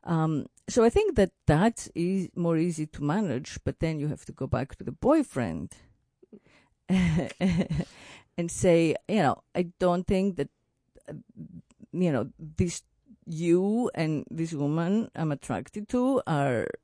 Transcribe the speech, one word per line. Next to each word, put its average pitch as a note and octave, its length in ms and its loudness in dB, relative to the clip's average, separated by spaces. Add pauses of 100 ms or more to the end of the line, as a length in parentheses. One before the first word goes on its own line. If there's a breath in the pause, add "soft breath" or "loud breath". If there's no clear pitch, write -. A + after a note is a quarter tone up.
Um, D#3+ 360 2 (240)
so A3+ 140 4
I A#3 60 8
think G4+ 260 2
that G3 160 4 (160)
that's F#3 480 2
eas-, F#3 400 -2
more E3+ 220 0
easy D#3 280 0
to - 180 -10
manage, D3+ 640 -2
but - 140 -6
then D#3+ 200 -2
you C#3+ 80 -4
have - 180 -8
to - 60 -16
go - 160 -6
back - 300 -4
to - 60 -16
the B2 80 -8
boyfriend D3 840 0 (1120 soft breath)
<laughs> - 20 -20 (1500 loud breath)
and E3+ 140 -4
say, E3 440 4 (120)
you G#3+ 140 2
know, B2+ 200 2 (140)
"I F3 120 0 (120)
don't F3+ 260 2
think F#3+ 320 0
that, C#3+ 120 -4 (600)
uh, - 40 -12 (760)
you F3 200 0
know, A#2+ 180 0 (100)
this, D#3+ 440 -4 (420)
you F3+ 720 0
and D#3 340 -2
this D#3+ 240 -6
woman E3 600 -2
I'm D#3 160 -2
attracted C#3+ 580 -8
to B3+ 380 0
are C#3 400 0 (160)